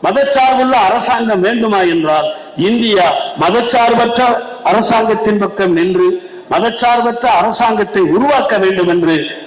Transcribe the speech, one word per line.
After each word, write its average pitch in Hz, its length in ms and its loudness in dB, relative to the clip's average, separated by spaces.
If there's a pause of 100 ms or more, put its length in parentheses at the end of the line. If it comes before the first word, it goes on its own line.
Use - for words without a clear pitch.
மதச்சார்புள்ள 262 680 2
அரசாங்கம் 226 680 0
வேண்டுமா 214 400 0
என்றால் 156 540 0 (220)
இந்தியா 196 580 0 (240)
மதச்சார்பற்ற 233 840 0 (420)
அரசாங்கத்தின் 220 760 0
பக்கம் 190 340 -2
நின்று 180 500 2 (280)
மதச்சார்பற்ற 233 760 0
அரசாங்கத்தை 220 800 0
உருவாக்க 220 560 2
வேண்டும் 185 300 0
என்று 160 380 0 (200)